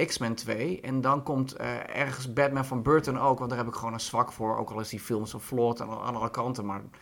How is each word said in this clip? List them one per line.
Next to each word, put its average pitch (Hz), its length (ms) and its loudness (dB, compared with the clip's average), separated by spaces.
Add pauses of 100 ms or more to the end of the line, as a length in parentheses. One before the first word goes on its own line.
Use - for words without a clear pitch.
X-Men 117 280 -2
twee 117 460 -2
en 131 200 -2
dan 135 220 4
komt, 131 300 0
eh, 120 440 -6
ergens 131 360 -2
Batman 135 320 2
van 127 180 -2
Burton 143 360 4
ook, 131 200 4
want 123 120 -4
daar 123 80 -2
heb 117 100 -2
ik 113 60 -8
gewoon 113 180 -4
een 117 80 -4
zwak 120 320 0
voor, 110 260 0
ook 110 120 -4
al 107 100 -4
is 107 80 -4
die 104 120 -6
film 107 260 0
zo 107 120 -10
flawed 120 420 2
aan, 110 100 -6
aan 110 260 -4
alle 113 140 0
kanten. 120 360 -2
Maar, 98 140 -4 (220)